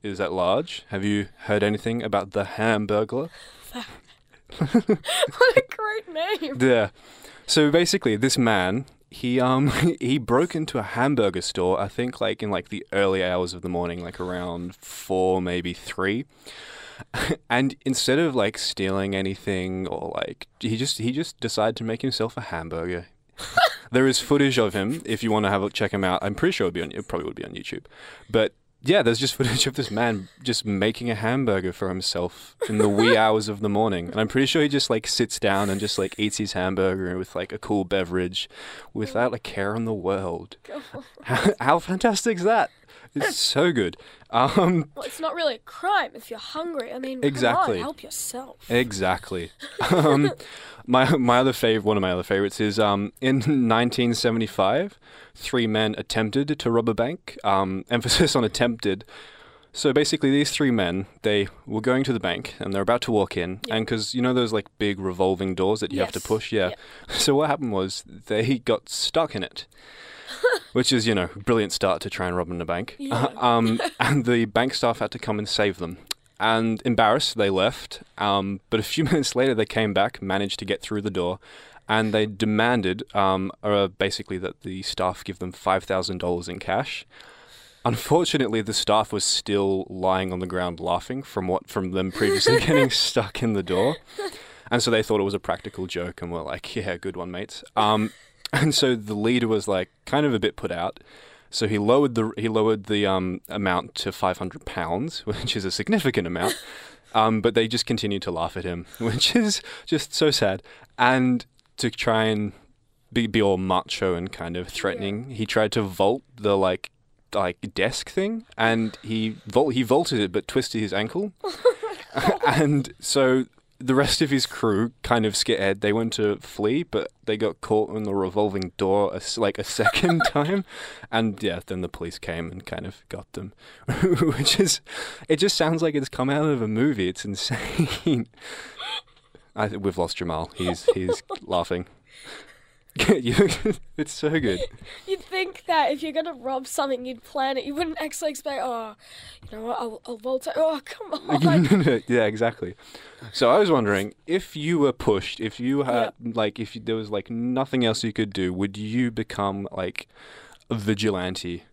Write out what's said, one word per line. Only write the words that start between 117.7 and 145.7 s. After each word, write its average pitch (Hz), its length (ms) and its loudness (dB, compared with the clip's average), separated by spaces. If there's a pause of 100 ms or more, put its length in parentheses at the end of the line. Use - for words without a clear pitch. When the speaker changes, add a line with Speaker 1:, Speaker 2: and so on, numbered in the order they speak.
Speaker 1:
desk - 380 -2
thing, 220 340 -4 (140)
and 113 420 2
he 110 360 -4 (100)
vault-, 127 260 2
he 123 80 2
vaulted 127 380 2
it 98 120 0
but 98 160 -2
twisted 120 340 -2
his 98 120 -4
ankle. 113 380 -2 (120)
Speaker 2:
<laughs> 392 80 -4 (600)
Speaker 1:
<laughs> - 320 0
And 143 540 2
so 131 460 2 (360)
the 127 140 2
rest 139 260 4
of 151 80 2
his 135 160 2
crew, 110 460 2 (120)
kind 117 220 2
of 104 120 0
scared, 98 420 0
they 104 140 2
went 113 200 0
to 104 280 2
flee, 117 420 -2
but - 240 -4 (160)
they 107 140 -2
got 107 240 -2
caught 107 340 2
in 110 80 -4
the 101 100 -2
revolving 98 640 0
door 98 380 2
a - 40 -8
s-, - 200 -6
like, 104 200 0
a 104 60 -6
second 170 600 0
<laughs> - 40 2
time. 175 380 0 (440)
And, 113 320 0
yeah, 87 240 -2
then 92 140 -6
the 90 80 -4
police 85 320 -10
came 82 320 -8
and 92 140 -16
kind 87 200 -10
of - 220 -16
got 90 260 -14
them, 98 200 -12 (340)
<laughs> - 0 - (480)
which 135 240 0
is, 190 220 2 (480)
it 160 80 4
just 185 180 2
sounds 160 260 2
like 160 140 0
it's 135 140 -2
come 131 200 -2
out 147 200 0
of 135 120 0
a 110 60 -2
movie. 107 400 2
It's 92 160 -6
insane. 120 1120 -2
<laughs> - 1200 -14
I 107 140 -2
th-, 104 100 -6
we've 98 180 -2
lost 85 200 -2
Jamal. 82 380 -4
He's, 90 280 -4 (100)
he's 92 300 -2 (100)
<laughs> - 80 -10
laughing. 90 500 -2
<laughs> - 40 -20 (1200)
You, 131 320 4 (240)
<laughs> - 260 -8
it's 151 140 -4
so 151 300 0
good. 98 180 0 (480)
Speaker 2:
You'd 381 140 -4
think 381 460 -6
that 311 240 2